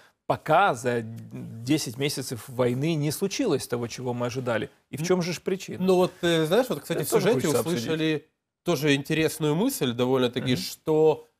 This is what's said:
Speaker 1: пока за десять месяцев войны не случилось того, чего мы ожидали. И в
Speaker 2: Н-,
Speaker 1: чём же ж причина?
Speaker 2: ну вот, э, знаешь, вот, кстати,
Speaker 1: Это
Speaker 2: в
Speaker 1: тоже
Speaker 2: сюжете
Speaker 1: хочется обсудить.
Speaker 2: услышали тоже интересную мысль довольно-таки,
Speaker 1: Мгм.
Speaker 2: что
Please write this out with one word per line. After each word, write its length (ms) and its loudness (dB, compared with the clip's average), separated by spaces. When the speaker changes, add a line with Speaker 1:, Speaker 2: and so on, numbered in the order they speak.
Speaker 1:
пока 480 2
за 280 -2
десять 960 -6
месяцев 520 -4
войны 460 0
не 160 0
случилось 560 -2
того, 200 -4
чего 260 -6
мы 120 -2
ожидали. 440 -2
И 80 -10
в 40 -6
Speaker 2:
Н-, 40 -4
Speaker 1:
чём 160 2
же 100 -2
ж 100 -6
причина? 440 -6
Speaker 2:
ну 100 6
вот, 160 4
э, 240 2
знаешь, 240 2
вот, 120 -4
кстати, 180 -4
Speaker 1:
Это 80 -4
Speaker 2:
в 40 -6
Speaker 1:
тоже 160 4
Speaker 2:
сюжете 200 2
Speaker 1:
хочется 120 2
обсудить. 200 0
Speaker 2:
услышали 460 -2
тоже 320 2
интересную 600 0
мысль 380 0
довольно-таки, 600 2
Speaker 1:
Мгм. 80 -2
Speaker 2:
что 640 2